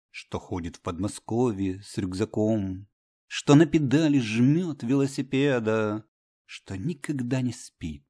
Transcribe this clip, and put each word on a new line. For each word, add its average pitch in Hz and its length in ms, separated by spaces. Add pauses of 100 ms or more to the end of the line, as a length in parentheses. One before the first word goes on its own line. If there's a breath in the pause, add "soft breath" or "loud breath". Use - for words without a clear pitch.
(120)
что - 280
ходит 85 380
в - 20
Подмосковье 95 1040
с - 140
рюкзаком, 101 920 (400)
что - 280
на 160 100
педали 147 520
жмёт 131 680
велосипеда, 127 1200 (400)
что - 320
никогда 131 640
не 123 100
спит - 580